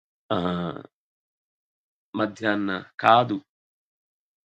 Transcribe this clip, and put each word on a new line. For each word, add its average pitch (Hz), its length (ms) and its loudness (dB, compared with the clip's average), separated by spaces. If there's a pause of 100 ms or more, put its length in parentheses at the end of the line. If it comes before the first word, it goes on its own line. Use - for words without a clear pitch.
(320)
ಆ, 107 40 0 (1800)
ಮಧ್ಯಾಹ್ನ 104 680 -2 (140)
ಕಾದು 113 540 4 (960)